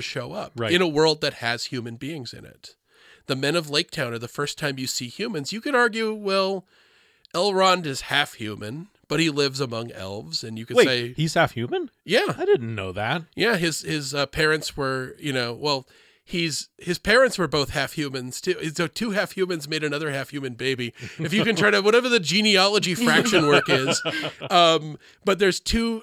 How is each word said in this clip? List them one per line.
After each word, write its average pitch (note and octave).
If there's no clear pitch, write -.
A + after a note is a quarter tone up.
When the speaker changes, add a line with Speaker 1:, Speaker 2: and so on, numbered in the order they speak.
Speaker 1:
Mm-hmm. -
Speaker 2:
show B2
up -
Speaker 3:
Right. A#2
Speaker 2:
in F3+
a F3+
world D#3
that C#3+
has A#2
human A#2
beings C3+
in A#2+
it. -
The C3+
men C#3+
of D#3+
Lake D3
Town B2+
are A#2
the A#2
first -
time C#3
you C3
see B2
humans. F3+
You G#3+
could C#4+
argue, A3+
well, G3
Elrond F#3
is C3+
half C#3
human, G#2+
but D3
he E3
lives C#3
among A#2
elves, G2+
and A2+
you A2
could -
Speaker 3:
Wait, B3
Speaker 2:
say B2
Speaker 3:
he's D3+
half D#3+
human? C4
Speaker 2:
Yeah. D#4+
Speaker 3:
I F4
didn't A#2+
know F#2+
that. A#2+
Speaker 2:
Yeah, A3+
his, E3
his, D3
uh, C#3+
parents D#3
were, C3
you D3
know, A#2+
well, C#3
he's, E3
his F3
parents A#3+
were E3+
both C#3+
half C#3
humans C3
too. F3+
So E3+
two A3
half F#3+
humans F3+
made D#3
another D3+
half C3+
human C3+
baby. B2
If D#3+
you G#3
can A3
try G#3
to, G3+
whatever A#3+
the A#3
genealogy G3
fraction F3
work -
is. C3+
Speaker 3:
<laughs> -
Speaker 2:
Um, D#3+
but F#3+
there's F#3
two, A3+